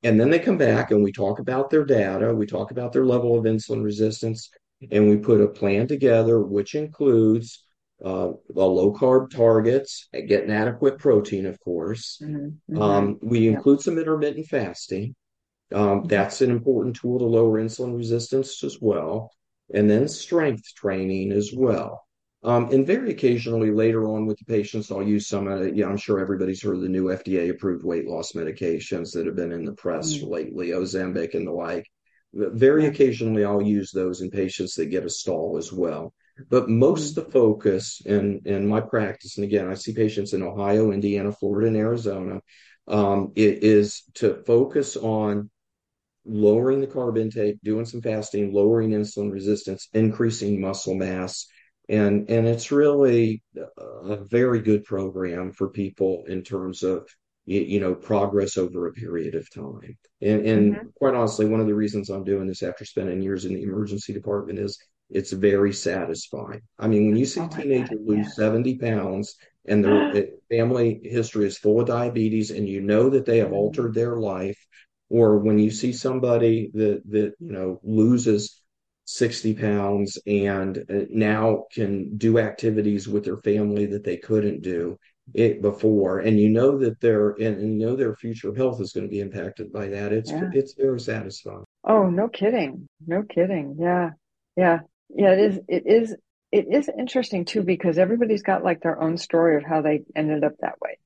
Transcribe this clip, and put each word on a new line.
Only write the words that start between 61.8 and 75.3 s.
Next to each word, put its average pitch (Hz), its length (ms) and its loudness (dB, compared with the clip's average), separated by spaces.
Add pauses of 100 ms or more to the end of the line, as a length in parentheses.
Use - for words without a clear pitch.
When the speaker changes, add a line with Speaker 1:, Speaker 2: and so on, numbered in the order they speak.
Speaker 1:
I'm 98 160 -8
doing 98 220 -2
this 95 160 -6
after 90 220 -8
spending 95 360 -4
years 95 240 -4
in 92 80 -6
the 92 120 -6
emergency 101 480 -6
department 101 480 -6
is 101 180 -6 (320)
it's 95 220 -4
very 101 420 4
satisfying. 90 880 -6 (160)
I 107 80 -4
mean, 107 220 4
when 107 80 4
you 131 100 2
see - 140 -6
Speaker 2:
Oh, 170 40 -4
Speaker 1:
a - 20 -8
Speaker 2:
I 156 160 -10
Speaker 1:
teenager 123 340 0
Speaker 2:
bet, 107 100 -8
Speaker 1:
lose 104 220 0
Speaker 2:
yeah. - 40 -14 (120)
Speaker 1:
seventy 120 340 0
pounds 104 560 -4 (320)
and 104 180 4
their 101 80 6
Speaker 2:
<gasps> 101 240 4
Speaker 1:
uh, 101 60 4 (260)
family 117 540 0
history 110 440 -2
is 98 120 -6
full 107 220 4
of 113 80 0
diabetes, 110 640 -2
and 104 160 -4
you 98 120 -4
know 107 300 4
that 131 160 2
they 113 120 4
have 101 100 2
Speaker 2:
Mm-hmm. 95 80 -2
Speaker 1:
altered 107 380 -2
their 117 220 0
life, 98 420 -4 (520)
or 107 280 6